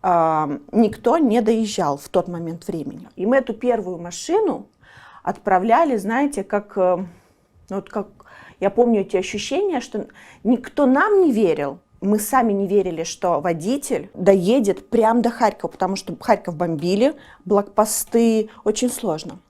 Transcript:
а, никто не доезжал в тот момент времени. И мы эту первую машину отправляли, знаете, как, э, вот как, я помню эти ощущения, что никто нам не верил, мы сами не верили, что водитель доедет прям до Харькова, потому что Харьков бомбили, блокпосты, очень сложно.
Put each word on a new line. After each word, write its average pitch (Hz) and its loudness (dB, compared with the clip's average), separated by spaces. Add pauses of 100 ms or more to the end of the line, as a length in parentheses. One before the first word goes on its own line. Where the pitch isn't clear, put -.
а, 160 2 (220)
никто 226 2
не 247 4
доезжал 208 0
в - -16
тот 175 0
момент 170 -10
времени. - -8
И 180 -4
мы 247 4
эту 262 -2
первую 214 -2
машину 294 -2 (560)
отправляли, 226 2
знаете, 226 -2
как, 208 -6
э, 180 2 (640)
вот 196 -8
как, 208 -6 (520)
я 190 0
помню 226 4
эти 196 -2
ощущения, 277 -2
что - -8 (380)
никто 208 0
нам 381 4
не 330 4
верил, 156 0 (200)
мы 208 0
сами 233 0
не 196 -2
верили, 180 0
что 165 -2
водитель 185 -4
доедет 196 2
прям 233 2
до 233 0
Харькова, 214 -2
потому 190 -4
что 180 -10
Харьков 180 -2
бомбили, 175 0 (300)
блокпосты, 214 0 (160)
очень 226 0
сложно. - -6 (100)